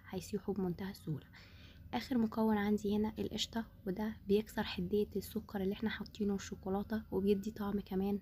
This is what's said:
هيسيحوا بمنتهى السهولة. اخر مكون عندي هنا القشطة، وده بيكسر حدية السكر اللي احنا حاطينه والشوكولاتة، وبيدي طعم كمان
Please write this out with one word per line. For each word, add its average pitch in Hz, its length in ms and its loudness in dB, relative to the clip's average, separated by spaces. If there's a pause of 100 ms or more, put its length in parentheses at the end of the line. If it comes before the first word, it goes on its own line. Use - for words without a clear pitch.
(100)
هيسيحوا 196 440 -4
بمنتهى 185 360 -2
السهولة. 156 360 -6 (680)
اخر 240 240 0
مكون 220 380 4
عندي 208 400 4
هنا 214 220 2
القشطة، 214 460 -2 (220)
وده 214 300 -2 (120)
بيكسر 214 340 4
حدية 202 440 2 (100)
السكر 208 440 -4
اللي 190 140 2
احنا 214 160 0
حاطينه 202 420 -2
والشوكولاتة، 196 800 -2
وبيدي 196 400 4
طعم 202 300 0
كمان 196 420 0